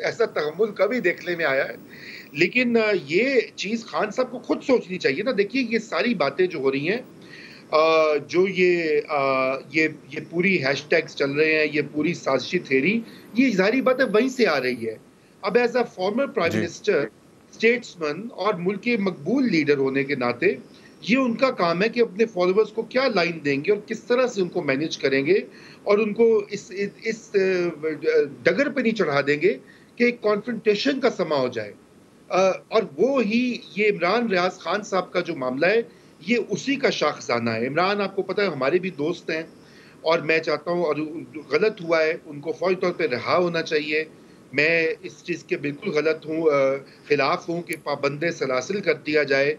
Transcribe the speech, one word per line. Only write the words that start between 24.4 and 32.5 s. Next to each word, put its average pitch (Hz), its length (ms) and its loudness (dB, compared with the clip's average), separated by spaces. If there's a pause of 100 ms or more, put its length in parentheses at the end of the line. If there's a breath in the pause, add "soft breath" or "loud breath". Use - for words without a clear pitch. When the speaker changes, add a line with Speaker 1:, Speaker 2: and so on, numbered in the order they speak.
Speaker 1:
उनको 175 200 -2
manage 147 340 -2
करेंगे 139 480 2 (440 loud breath)
और 202 120 4
उनको 220 540 2
इस, - 180 -10
इस, 196 180 -4 (160)
इस, 220 300 -8
अ, 202 40 4 (1040)
डगर 208 260 2
पे 254 120 -2
नहीं 220 120 2
चढ़ा 147 280 0
देंगे 147 280 2 (480 loud breath)
कि 240 80 2
एक 240 140 0
confrontation 214 800 0
का 233 100 2
समा 160 260 -2
हो 127 140 2
जाए। 107 240 -8 (580)
अ, 185 400 4